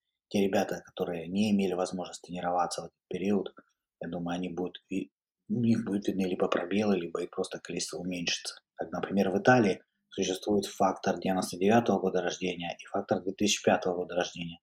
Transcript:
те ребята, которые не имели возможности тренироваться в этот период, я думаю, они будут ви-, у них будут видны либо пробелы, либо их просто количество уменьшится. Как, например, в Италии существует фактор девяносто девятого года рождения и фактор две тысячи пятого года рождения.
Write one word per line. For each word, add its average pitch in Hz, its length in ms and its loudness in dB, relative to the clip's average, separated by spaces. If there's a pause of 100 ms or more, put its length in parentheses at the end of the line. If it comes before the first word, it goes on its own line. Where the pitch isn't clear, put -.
(280)
те 101 140 0
ребята, 95 440 0
которые 85 420 -6
не 104 240 2
имели 95 220 4
возможности 90 540 -4
тренироваться 87 540 -2
в - 40 -8
этот - 100 -18 (120)
период, 95 460 0 (460)
я 82 80 -8
думаю, 87 280 -4
они 90 120 -2
будут 87 300 -6 (120)
ви-, 95 200 -4 (400)
у 117 100 0
них 117 240 2
будут 101 240 -4
видны 95 180 0
либо 90 220 0
пробелы, 98 500 2
либо 85 240 -6
их 87 80 -8
просто 92 300 -6
количество - 380 -8
уменьшится. 87 580 -6 (200)
Как, - 140 -8
например, 95 400 0
в 95 80 2
Италии 113 440 6 (260)
существует 98 580 0
фактор 95 520 0
девяносто 92 400 -2
девятого 101 420 4
года 90 220 0
рождения 87 580 -4
и - 60 -16
фактор 98 360 -2
две 95 100 -4
тысячи - 300 0
пятого 92 340 4
года 87 180 -4
рождения. 85 480 -4